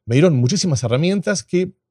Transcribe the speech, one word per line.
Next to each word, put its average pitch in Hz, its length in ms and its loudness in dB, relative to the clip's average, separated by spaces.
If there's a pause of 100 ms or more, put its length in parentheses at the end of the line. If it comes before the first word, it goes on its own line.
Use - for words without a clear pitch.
me 113 80 0
dieron 156 200 4
muchísimas 135 480 0
herramientas 175 600 -2
que 180 280 -2 (200)